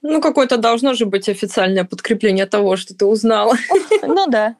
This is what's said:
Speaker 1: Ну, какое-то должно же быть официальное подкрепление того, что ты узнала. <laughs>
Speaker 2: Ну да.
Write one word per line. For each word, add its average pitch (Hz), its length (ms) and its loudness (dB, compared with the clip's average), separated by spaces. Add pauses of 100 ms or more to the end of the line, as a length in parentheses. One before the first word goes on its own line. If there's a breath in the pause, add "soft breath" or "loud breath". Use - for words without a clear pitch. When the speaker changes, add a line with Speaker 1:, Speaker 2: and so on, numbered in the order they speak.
Speaker 1:
Ну, 302 180 0
какое-то 269 380 2
должно 233 360 0
же 233 120 0
быть 196 220 -4
официальное 190 560 -2
подкрепление 196 600 -2
того, 196 300 0
что 190 180 -14
ты 202 120 0
узнала. 220 540 2
<laughs> 392 420 0
Speaker 2:
Ну 349 240 0
да. 226 340 0